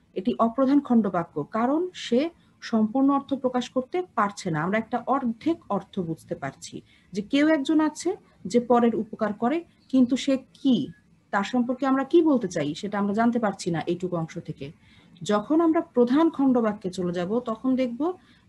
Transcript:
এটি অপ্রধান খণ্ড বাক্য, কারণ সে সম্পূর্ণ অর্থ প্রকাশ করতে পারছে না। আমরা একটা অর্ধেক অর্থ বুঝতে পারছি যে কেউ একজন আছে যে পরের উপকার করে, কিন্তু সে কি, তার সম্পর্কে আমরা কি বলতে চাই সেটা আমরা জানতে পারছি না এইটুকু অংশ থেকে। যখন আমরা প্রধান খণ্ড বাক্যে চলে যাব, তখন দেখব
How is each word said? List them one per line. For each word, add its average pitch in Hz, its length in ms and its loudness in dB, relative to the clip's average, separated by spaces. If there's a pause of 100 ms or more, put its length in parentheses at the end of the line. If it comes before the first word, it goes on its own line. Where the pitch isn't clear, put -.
(160)
এটি 190 240 -2
অপ্রধান 262 400 2
খণ্ড 233 280 4
বাক্য, 170 360 -4
কারণ 269 500 -2
সে 285 360 0 (320)
সম্পূর্ণ 226 500 2
অর্থ 277 220 -2
প্রকাশ 247 360 -2
করতে 302 340 -4 (120)
পারছে 202 360 -2
না। 151 100 -2
আমরা 190 160 0
একটা 233 300 -4
অর্ধেক 254 500 -2 (120)
অর্থ 196 300 -6
বুঝতে 165 360 -6
পারছি - 460 -12 (300)
যে 196 100 -6
কেউ 285 260 2
একজন 311 320 2
আছে 311 360 -2 (300)
যে 196 140 2
পরের 240 360 4
উপকার 214 380 -4
করে, 247 240 -2 (320)
কিন্তু 262 260 2
সে 269 220 0 (160)
কি, 220 340 0 (440)
তার 202 120 0
সম্পর্কে 247 420 -2
আমরা 269 180 2
কি 339 180 4
বলতে 262 260 2
চাই 156 280 -4
সেটা 202 240 -6
আমরা 202 140 0
জানতে 233 260 2
পারছি 196 320 -2
না 160 160 -2
এইটুকু 175 280 -2
অংশ 160 220 -6
থেকে। 151 340 -12 (500)
যখন 208 400 0
আমরা 330 200 2
প্রধান 262 480 4
খণ্ড 269 280 2
বাক্যে 208 320 -2
চলে 180 240 -4
যাব, 180 260 -2
তখন 247 360 -2
দেখব 262 380 -2 (360)